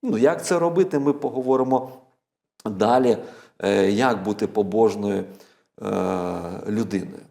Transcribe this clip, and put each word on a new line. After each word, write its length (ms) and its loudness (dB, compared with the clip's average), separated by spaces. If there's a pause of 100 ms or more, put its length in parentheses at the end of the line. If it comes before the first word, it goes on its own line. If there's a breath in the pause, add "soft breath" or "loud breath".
Ну, 160 -2
як 260 4
це 140 2
робити, 400 2
ми 140 0
поговоримо 760 0 (720)
далі, 520 2 (420 loud breath)
е, 320 2
як 320 0
бути 240 -2
побожною, 800 0 (580 loud breath)
е, 40 -8 (840)
людиною. 640 -6